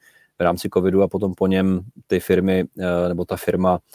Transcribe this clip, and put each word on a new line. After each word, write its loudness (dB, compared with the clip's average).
v -2
rámci 0
covidu 2
a 2
potom -4
po 0
něm 2
ty 0
firmy, 0
eh, -2
nebo -4
ta -6
firma, 0